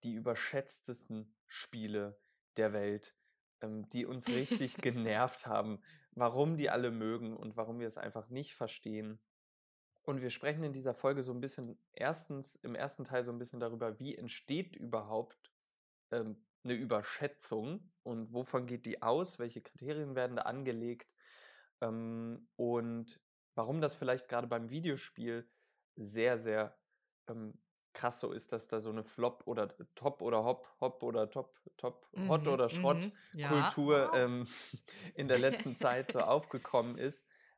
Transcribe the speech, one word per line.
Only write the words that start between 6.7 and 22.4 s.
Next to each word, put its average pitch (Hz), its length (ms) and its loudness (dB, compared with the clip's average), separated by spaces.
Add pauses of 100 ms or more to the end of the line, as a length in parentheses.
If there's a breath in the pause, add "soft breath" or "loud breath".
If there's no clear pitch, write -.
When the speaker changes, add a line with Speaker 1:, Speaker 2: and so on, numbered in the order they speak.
Speaker 1:
alle 123 220 4
mögen 113 440 -2
und 110 200 -8
warum 113 240 -4
wir 117 80 -4
es 110 100 -10
einfach 107 320 -8
nicht 135 240 -8
verstehen. 107 680 -6 (840)
Und 135 200 -2
wir 123 80 -2
sprechen 151 340 -2
in 143 80 -2
dieser 131 220 -2
Folge 139 280 2
so 127 100 -4
ein 123 80 -4
bisschen 127 380 -8 (140)
erstens, 143 640 -4
im 120 180 -8
ersten 139 300 -6
Teil 123 200 0
so 120 80 -6
ein 120 60 -6
bisschen 123 220 -10
darüber, 117 380 -4
wie 135 180 -8
entsteht 165 600 -6
überhaupt, 110 760 -4 (600)
ähm, 110 340 -4 (180)
'ne 123 100 -2
Überschätzung 120 1160 -2 (100)
und 113 320 -6
wovon 123 320 -2
geht 120 200 -6
die - 160 -6
aus, 147 360 2
welche 117 240 -6
Kriterien 143 540 -6
werden 123 200 0
da 113 60 0
angelegt, 120 720 -4 (720 loud breath)
ähm, 113 720 -4